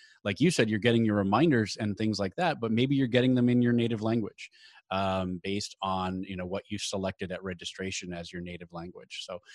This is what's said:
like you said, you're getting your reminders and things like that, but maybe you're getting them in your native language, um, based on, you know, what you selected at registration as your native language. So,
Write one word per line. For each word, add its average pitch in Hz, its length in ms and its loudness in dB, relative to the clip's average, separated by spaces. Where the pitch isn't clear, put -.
like 101 160 -2
you 170 140 4
said, 113 180 2
you're 107 80 2
getting 117 260 4
your 107 120 2
reminders 110 600 4
and 104 200 -2
things 107 240 0
like 98 160 -4
that, 165 240 -2
but 113 100 -2
maybe 127 240 2
you're 135 140 2
getting 123 260 4
them 123 140 4
in 123 140 4
your 120 100 4
native 117 300 2
language, 110 460 -2
um, 95 500 -2
based 101 400 -6
on, 92 400 -2
you 95 140 -10
know, 90 100 -6
what 92 240 -8
you 104 80 -6
selected 95 540 -6
at 90 100 -8
registration 92 680 -8
as 85 200 -10
your 90 100 -10
native 87 300 -12
language. - 540 -14
So, 90 140 -10